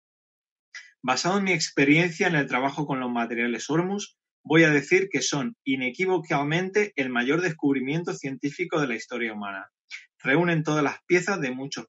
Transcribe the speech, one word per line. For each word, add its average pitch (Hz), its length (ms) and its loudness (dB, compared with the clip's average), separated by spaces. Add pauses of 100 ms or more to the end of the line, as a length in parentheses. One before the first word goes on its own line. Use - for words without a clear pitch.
(1040)
"Basado 170 340 2
en 202 60 2
mi 190 80 0
experiencia 165 760 2
en 175 80 2
el 139 120 2
trabajo 139 400 -2
con 135 120 -2
los 123 120 -4
materiales 117 580 -2
Ormus, 185 480 -2 (260)
voy 160 200 6
a 156 60 6
decir 151 420 2
que 135 100 -2
son 123 420 -2
inequívocamente 165 1300 0
el 131 140 -2
mayor 127 320 2
descubrimiento 156 720 0
científico 147 680 -4
de 143 60 0
la 117 80 -4
historia 117 380 -6
humana. 101 360 -10 (480)
Reúnen 165 460 2
todas 151 200 2
las 131 220 -2
piezas 180 360 2
de 131 100 -2
muchos 127 380 -8